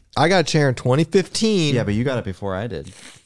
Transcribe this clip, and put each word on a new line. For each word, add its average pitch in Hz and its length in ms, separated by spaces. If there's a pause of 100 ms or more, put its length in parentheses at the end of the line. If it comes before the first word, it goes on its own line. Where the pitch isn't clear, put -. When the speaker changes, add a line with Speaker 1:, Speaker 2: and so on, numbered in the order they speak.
(160)
Speaker 1:
I 151 140
got 190 120
a - 20
chair 147 260
in 120 60
twenty 131 280
fifteen. 185 720
Speaker 2:
Yeah, 113 80
but 101 120
you 117 80
got 135 160
it - 60
before 95 300
I 107 120
did. 78 260 (320)